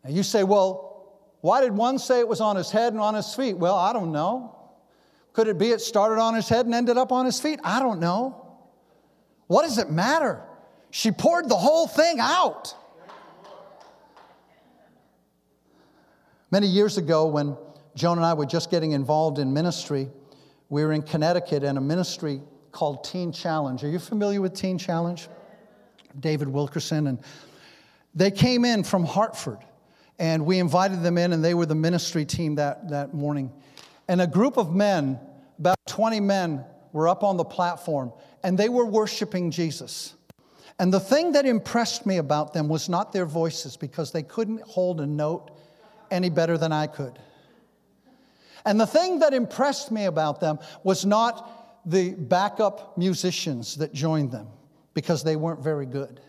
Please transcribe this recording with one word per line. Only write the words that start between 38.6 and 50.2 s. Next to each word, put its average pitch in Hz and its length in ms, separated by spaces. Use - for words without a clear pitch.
were 247 160
worshiping 208 680
Jesus. - 600
And 185 140
the 190 80
thing 294 320
that 285 120
impressed 233 600
me 190 100
about 151 380
them 151 160
was 156 180
not 185 240
their 185 140
voices, 160 500
because 143 380
they 156 100
couldn't 220 380
hold 180 400
a 143 40
note 151 460
any 180 200
better 165 280
than 160 140
I 151 160
could. 135 320
And 214 160
the 220 80
thing 339 320
that 302 140
impressed 254 580
me 208 140
about 156 340